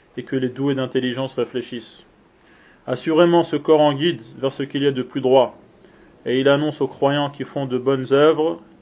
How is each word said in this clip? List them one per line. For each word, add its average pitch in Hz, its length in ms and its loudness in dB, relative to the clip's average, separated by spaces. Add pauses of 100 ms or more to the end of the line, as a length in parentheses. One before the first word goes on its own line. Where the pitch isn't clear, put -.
(180)
et 127 60 -10
que 131 120 -8
les 127 140 -2
doués 135 260 -4
d'intelligence 127 600 -4
réfléchissent. 120 720 -8 (800)
Assurément, 165 580 2
ce 160 120 -4
Coran 151 380 4
guide 147 280 -2 (160)
vers 131 140 -4
ce 143 120 -8
qu'il 139 200 -6
y 143 40 4
a 139 40 2
de 127 120 -4
plus 135 180 -8
droit, 127 360 2 (680)
et 123 140 0
il 135 100 2
annonce 143 320 0
aux 135 60 -2
croyants 143 440 -2
qui - 140 -10
font 139 200 -8
de 127 140 -2
bonnes 131 320 -2
œuvres 156 500 2 (200)